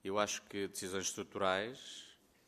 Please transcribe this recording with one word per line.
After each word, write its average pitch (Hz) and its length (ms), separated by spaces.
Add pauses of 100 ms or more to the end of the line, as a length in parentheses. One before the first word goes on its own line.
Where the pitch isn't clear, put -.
Eu 98 160
acho 104 240
que 101 240
decisões 92 400
estruturais 101 960 (440)